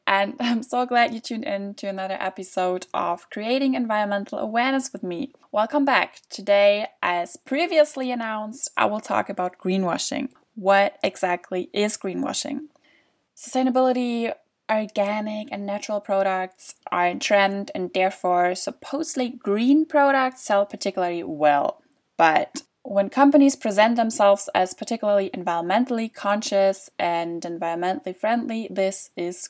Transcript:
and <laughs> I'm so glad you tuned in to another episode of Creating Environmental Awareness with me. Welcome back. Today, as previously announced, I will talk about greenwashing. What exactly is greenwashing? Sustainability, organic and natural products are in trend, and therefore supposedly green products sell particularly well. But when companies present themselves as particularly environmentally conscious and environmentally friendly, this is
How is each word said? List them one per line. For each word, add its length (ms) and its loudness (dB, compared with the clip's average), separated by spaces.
and 320 0
<laughs> 20 -10
I'm 220 0
so 240 -2
glad 260 2
you 80 -8
tuned 240 -8
in 300 -6
to 140 -10
another 320 -6
episode 720 -4
of 380 -4
Creating 420 -2
Environmental 640 0
Awareness 560 -2
with 80 -12
me. 320 -6
Welcome 340 0
back. 440 2
Today, 560 4
as 340 -2
previously 760 0
announced, 680 -6
I 80 6
will 140 -2
talk 280 -2
about 300 -6
greenwashing. 720 -2
What 480 2
exactly 720 -4
is 240 0
greenwashing? 720 -6
Sustainability, 960 0
organic 840 -2
and 140 -8
natural 340 -6
products 760 -2
are 160 2
in 100 -2
trend, 560 2
and 180 -6
therefore 600 0
supposedly 760 -6
green 580 2
products 560 2
sell 240 2
particularly 560 -4
well. 580 2
But 440 2
when 280 -2
companies 440 6
present 400 2
themselves 600 2
as 180 2
particularly 600 0
environmentally 760 -2
conscious 840 0
and 460 -2
environmentally 720 -4
friendly, 540 -2
this 440 -2
is 340 -6